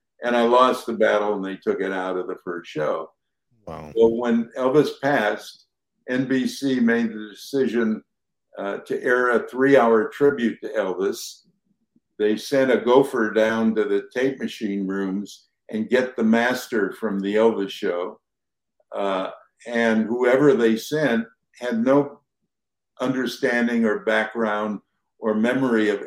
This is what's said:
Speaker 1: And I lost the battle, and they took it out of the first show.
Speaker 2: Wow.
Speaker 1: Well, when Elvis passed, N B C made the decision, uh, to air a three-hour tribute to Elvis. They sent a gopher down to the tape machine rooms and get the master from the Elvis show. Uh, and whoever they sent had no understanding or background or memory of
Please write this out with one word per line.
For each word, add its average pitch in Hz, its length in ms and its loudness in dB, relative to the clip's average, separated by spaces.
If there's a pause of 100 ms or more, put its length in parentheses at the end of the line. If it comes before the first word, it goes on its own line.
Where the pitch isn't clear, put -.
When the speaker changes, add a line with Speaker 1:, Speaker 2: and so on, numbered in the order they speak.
(220)
Speaker 1:
And 120 140 -2
I 120 80 2
lost 123 420 4
the 113 60 -6
battle, 104 440 0
and 95 100 -6
they 95 100 -8
took 98 240 -4
it 95 140 -4
out 92 240 -4
of 90 100 -6
the 92 160 -8
first 85 260 -10
show. - 440 -6 (520)
Speaker 2:
Wow. 78 300 -14
Speaker 1:
Well, 113 220 4
when 117 400 0
Elvis 139 440 2
passed, 110 680 -2 (420)
N 127 180 -2
B 127 180 0
C 131 360 -2
made 117 320 2
the 107 160 -12
decision, 113 760 -2 (540)
uh, 98 220 -6
to 107 220 -6
air 123 280 2
a 113 180 0
three-hour 120 600 4
tribute 120 520 2
to 107 120 -8
Elvis. 98 720 -4 (760)
They 107 160 2
sent 135 360 0
a 107 100 2
gopher 120 500 4
down 110 440 2
to 107 100 0
the 101 280 -2
tape 131 260 -2
machine 101 460 -6
rooms 98 640 -6 (220)
and 110 200 -6
get 127 280 0
the 117 80 -2
master 117 640 0
from 98 300 -6
the 98 140 -2
Elvis 104 340 2
show. 90 500 -6 (720)
Uh, 98 400 -4 (340)
and 113 400 0
whoever 127 480 4
they 113 220 2
sent 120 500 -2 (320)
had 120 280 -4
no 139 340 2 (800)
understanding 120 840 -2
or 104 140 0
background 107 840 -2 (380)
or 110 140 0
memory 117 560 2
of 101 180 -2